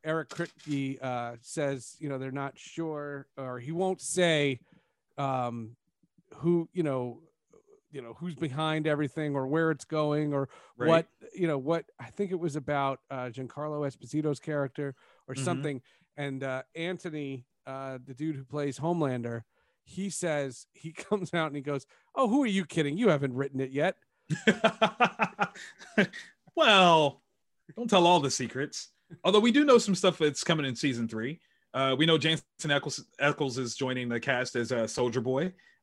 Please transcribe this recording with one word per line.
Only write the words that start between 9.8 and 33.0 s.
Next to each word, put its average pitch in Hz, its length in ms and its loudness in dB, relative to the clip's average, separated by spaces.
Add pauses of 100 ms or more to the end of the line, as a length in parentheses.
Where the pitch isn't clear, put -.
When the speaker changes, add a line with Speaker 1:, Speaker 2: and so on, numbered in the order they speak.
Speaker 1:
going 151 480 0
or 139 160 -2 (260)
Speaker 2:
Right. 123 120 0
Speaker 1:
what, 165 180 6 (280)
you 180 120 0
know, 151 100 2
what, 151 300 0 (120)
I 123 120 -14
think 196 200 -4
it 185 80 -2
was 160 160 -4
about, 139 460 -2 (100)
uh, 131 200 -6
Giancarlo 143 560 -6
Esposito's 147 540 -4
character 143 540 -4 (340)
or 131 60 -10
Speaker 2:
Mm-hmm. 135 100 -6
Speaker 1:
something. 143 380 -4 (360)
And, 135 260 -6
uh, 131 200 -6 (100)
Anthony, 151 720 -8 (200)
uh, 135 380 -10
the 135 80 -16
dude 147 240 -6
who 135 80 -12
plays 143 340 -6
Homelander, 131 640 -2 (420)
he 190 260 -8
says, 147 640 -4
he 160 180 -14
<laughs> - 180 -12
comes 190 220 -2
out 165 140 2
and 143 100 -6
he 143 60 -6
goes, 139 240 -4 (280)
"Oh, 262 140 2
who 277 140 4
are 254 60 2
you 190 180 2
kidding? 156 320 0
You 233 100 4
haven't 139 260 4
written 135 260 -4
it 135 100 -4
yet." 147 260 0 (500)
Speaker 2:
<laughs> - 1600 0 (480)
Well, 180 680 6 (540)
don't 233 120 -4
tell 180 180 6
all 175 140 8
the 139 100 0
secrets. 131 580 -6 (360)
Although 202 160 6
we 233 120 6
do 294 120 6
know 262 140 8
some 202 160 2
stuff 180 240 2
that's 147 240 0
coming 156 240 2
in 131 80 -4
season 117 320 -2
three. 113 340 -6 (340)
Uh, 135 240 0
we 160 80 4
know 165 100 6
Jensen 160 280 0 (200)
Ackles, 143 380 -2 (180)